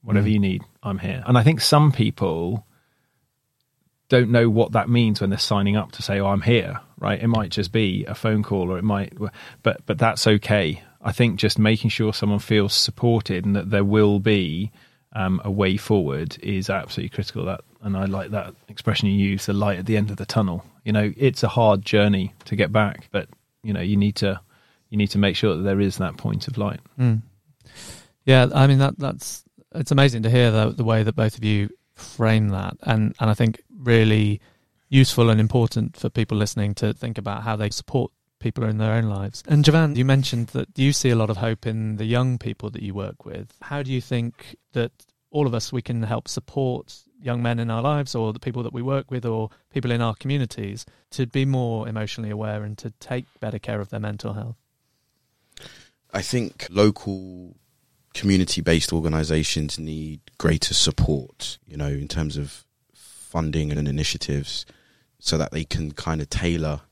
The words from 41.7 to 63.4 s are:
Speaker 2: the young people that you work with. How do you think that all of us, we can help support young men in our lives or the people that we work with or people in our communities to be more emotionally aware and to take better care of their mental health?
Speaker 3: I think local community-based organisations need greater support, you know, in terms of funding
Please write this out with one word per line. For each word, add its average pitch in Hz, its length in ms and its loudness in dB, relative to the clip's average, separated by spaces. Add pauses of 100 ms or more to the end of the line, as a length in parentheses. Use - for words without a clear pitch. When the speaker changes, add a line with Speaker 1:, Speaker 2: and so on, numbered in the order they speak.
Speaker 2:
the 110 80 -6
young 123 320 0
people 104 320 -8
that - 120 -12
you 101 120 -8
work 98 320 -10
with. - 360 -14
How 143 220 -8
do 131 80 -6
you 127 80 0
think 117 560 -6 (160)
that 120 200 -2 (400)
all 147 140 2
of 120 80 0
us, 113 200 -6
we 123 80 -4
can 117 220 -4
help 113 260 -4
support - 680 -6 (260)
young 120 220 -4
men 117 160 0
in 117 100 -4
our 113 120 -2
lives 143 340 -2
or 110 160 -2
the 110 80 -8
people 123 240 -6
that 113 100 -8
we 120 80 -8
work 135 300 -4
with 123 140 -6
or 110 240 -4 (220)
people 120 200 -2
in 120 100 0
our 113 140 -2
communities 117 720 -6 (260)
to 131 160 -2
be 135 180 -2
more 120 420 -2
emotionally 110 420 -8
aware 107 340 -6
and 107 140 -10
to 113 140 -12 (100)
take 127 240 -8 (160)
better 107 180 -6
care 107 220 -6
of 98 80 -10
their 107 100 -8
mental 104 340 -8
health? 110 220 -8 (1600)
Speaker 3:
I 101 80 -4
think - 480 -4
local 95 840 0 (580)
community-based 87 800 2
organisations 78 840 -2
need 78 420 -10 (180)
greater 80 360 0
support, - 920 -2
you - 100 -14
know, 73 100 -4
in 71 200 -4
terms 73 300 -4
of 71 280 -10 (300)
funding 78 760 -4